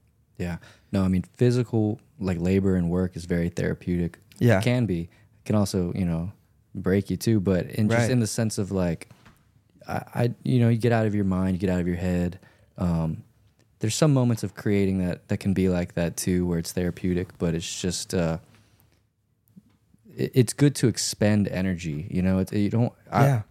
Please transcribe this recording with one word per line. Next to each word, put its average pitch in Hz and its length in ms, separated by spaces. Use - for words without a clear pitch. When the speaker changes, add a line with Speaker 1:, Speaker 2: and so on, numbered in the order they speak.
Speaker 1:
Yeah. 175 200
No, 190 120
I 190 40
mean, 185 160
physical, 120 640
like, 92 200
labor 95 360
and 87 140
work 90 260
is 87 100
very 87 240
therapeutic. 87 720
Speaker 2:
Yeah. 113 200
Speaker 1:
It 95 40
can 123 220
be. 90 160
It - 440
can 107 100
also, 95 400
you 92 100
know, 85 260
break 98 340
you 92 80
too, 113 220
but 90 280
in, 107 220
just 117 140
Speaker 2:
Right. 117 80
Speaker 1:
in 127 80
the 110 80
sense 113 300
of, 98 140
like, 87 360
I, - 160
I, 120 180
you 131 160
know, 117 100
you 117 80
get 117 140
out 113 140
of 104 100
your 101 100
mind, 95 300
you 85 40
get 95 100
out 90 100
of 87 80
your 87 100
head. 87 420
Um, 82 460
there's 110 160
some 156 180
moments 120 300
of 95 120
creating 98 440
that, 90 300
that 101 80
can 98 160
be 95 140
like 87 280
that 85 200
too, 90 300
where 87 140
it's 82 120
therapeutic, 90 680
but 85 160
it's - 260
just, - 320
uh, 82 240
it, - 180
it's 123 200
good 143 220
to - 120
expend 104 600
energy, 87 600
you 90 120
know? 92 180
It's, 92 120
you 104 180
don't, 113 240
I, 104 140
Speaker 2:
Yeah. 131 260